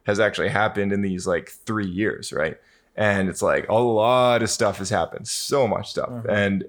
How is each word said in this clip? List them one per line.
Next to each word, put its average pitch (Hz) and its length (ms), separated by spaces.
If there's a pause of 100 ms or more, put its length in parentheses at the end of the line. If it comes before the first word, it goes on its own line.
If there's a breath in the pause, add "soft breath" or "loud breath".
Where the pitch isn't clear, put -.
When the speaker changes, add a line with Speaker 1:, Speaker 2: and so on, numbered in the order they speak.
Speaker 1:
has 104 140
actually 98 300
happened 101 440
in 101 100
these, 92 260
like, 85 200
three 107 380
years, 92 460
right? 78 260 (380 soft breath)
And 98 320
it's - 140
like, 73 260
a 104 60
lot 120 680
of 104 80
stuff 101 280
has 98 120
happened, - 380
so 135 400
much 95 220
stuff. - 200
Speaker 2:
Mm-hmm. 113 200
Speaker 1:
And, 101 380